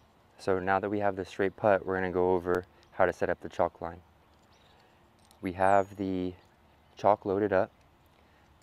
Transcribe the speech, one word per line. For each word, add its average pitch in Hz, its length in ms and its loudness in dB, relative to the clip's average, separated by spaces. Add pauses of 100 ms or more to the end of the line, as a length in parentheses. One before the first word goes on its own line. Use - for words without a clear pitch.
(380)
so 92 220 -2
now 95 200 0
that 101 120 -4
we 104 80 -2
have 101 160 0
the 95 100 -8
straight 95 300 -4
putt, 101 280 2
we're 95 120 -2
gonna 92 160 -2
go 90 240 2
over 90 300 -2 (260)
how 95 160 2
to 90 40 0
set 87 200 -4
up 87 100 -6
the 85 80 -14
chalk - 320 -4
line. 85 180 -12 (1400)
We 95 120 -6
have 98 420 2
the 92 380 -4 (640)
chalk - 280 2
loaded 101 260 0
up. 98 200 2 (920)